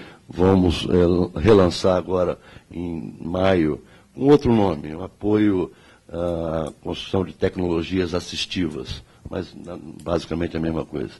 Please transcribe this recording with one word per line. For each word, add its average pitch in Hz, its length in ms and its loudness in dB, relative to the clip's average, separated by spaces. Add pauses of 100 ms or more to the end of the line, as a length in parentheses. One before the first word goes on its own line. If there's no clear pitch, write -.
(280)
vamos, 92 600 2
eh, 87 520 2
relançar 92 560 4
agora 87 420 -2 (320)
em 82 500 -8
maio, 85 640 0 (320)
com 135 140 0
outro 143 240 6
nome, 78 420 0
o 85 80 -10
apoio 101 680 0 (380)
à 82 640 -4 (100)
construção 92 420 -4
de 76 80 -10
tecnologias 87 840 -2
assistivas, 80 880 -6 (280)
mas, 90 240 -8
na, 87 240 -16 (240)
basicamente 82 540 -4
a 82 40 -4
mesma 80 240 -4
coisa. 71 360 -8